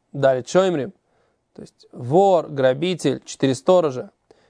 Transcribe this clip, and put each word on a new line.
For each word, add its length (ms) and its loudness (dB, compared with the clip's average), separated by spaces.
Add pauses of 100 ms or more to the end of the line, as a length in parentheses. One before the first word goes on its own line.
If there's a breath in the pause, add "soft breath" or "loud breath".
(120)
дали 300 0
чоймрим, 520 -2 (600)
то 80 -20
есть 300 -20
вор, 560 2
грабитель, 760 -2
четыре 300 -2
сторожа, 560 0 (380 soft breath)